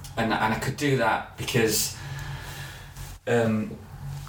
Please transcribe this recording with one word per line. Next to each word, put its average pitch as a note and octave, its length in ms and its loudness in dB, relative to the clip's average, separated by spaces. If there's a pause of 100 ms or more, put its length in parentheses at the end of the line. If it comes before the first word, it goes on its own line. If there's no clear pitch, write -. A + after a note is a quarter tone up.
(180)
and, A2 160 2
and G2 180 2
I A2+ 60 0
could - 180 -2
do C#3 220 4
that A2+ 400 2
because, - 580 2 (1300)
um, A2 500 4 (520)